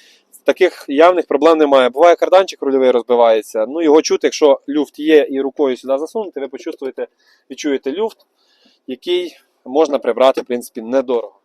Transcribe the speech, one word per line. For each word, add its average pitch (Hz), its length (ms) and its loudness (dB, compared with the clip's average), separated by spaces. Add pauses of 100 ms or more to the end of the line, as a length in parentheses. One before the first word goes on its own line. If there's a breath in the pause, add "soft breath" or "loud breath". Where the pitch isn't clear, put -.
(440 soft breath)
таких - 440 0
явних 160 380 2
проблем 156 320 2
немає. 139 300 4
Буває, 156 280 4
карданчик 180 460 0
рульовий 135 280 2
розбивається. 117 800 0
Ну, 160 140 -6
його 151 200 4
чути, 190 240 -2
якщо 139 420 2
люфт 143 300 -6
є 151 320 2
і 135 100 -4
рукою 135 360 -4
сюди 135 220 -4
засунути, 160 420 -10
ви 139 80 -8
почувствуєте, 131 580 -12 (440)
відчуєте 135 420 -6
люфт, 208 340 -8 (600)
який 175 500 -6 (280)
можна 143 340 -2
прибрати, 123 420 0
в - 40 -6
принципі, 120 380 -10
недорого. 120 520 -4 (100)